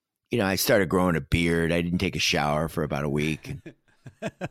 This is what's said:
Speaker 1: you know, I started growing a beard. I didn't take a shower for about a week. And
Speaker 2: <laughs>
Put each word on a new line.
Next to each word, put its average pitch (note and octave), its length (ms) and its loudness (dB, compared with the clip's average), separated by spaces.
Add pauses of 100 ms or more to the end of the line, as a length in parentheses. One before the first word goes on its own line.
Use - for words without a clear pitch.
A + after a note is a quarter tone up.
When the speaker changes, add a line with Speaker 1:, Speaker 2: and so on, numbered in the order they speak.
(320)
Speaker 1:
you A#2+ 60 2
know, G2+ 80 2
I F#2+ 100 0
started G2+ 320 4
growing F2+ 260 2
a D#2 60 0
beard. E2 500 2
I F2 100 2
didn't F2 200 -2
take F2+ 160 -2
a D#2 40 -4
shower D2+ 480 0
for - 140 -4
about D2 220 -4
a D2+ 40 -2
week. D2 400 -2
And - 140 -10 (580)
Speaker 2:
<laughs> - 200 -10 (100)